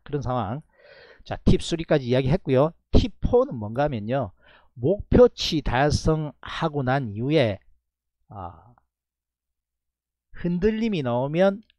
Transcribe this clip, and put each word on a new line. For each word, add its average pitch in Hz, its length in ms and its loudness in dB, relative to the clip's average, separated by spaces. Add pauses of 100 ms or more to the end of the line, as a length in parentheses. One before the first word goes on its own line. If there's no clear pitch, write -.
그런 143 180 -6
상황. 123 400 -4 (600)
자, - 200 -8
팁 - 180 4
쓰리까지 160 460 -2
이야기했고요. 135 640 2 (200)
팁 - 300 4
포는 254 340 0
뭔가 113 280 -4
하면요. 120 480 -4 (420)
목표치 175 920 2
달성하고 147 1200 -2
난 127 260 -2
이후에, 117 500 0 (680)
아, 90 420 -16 (1600)
흔들림이 196 680 -2
나오면 147 580 0 (180)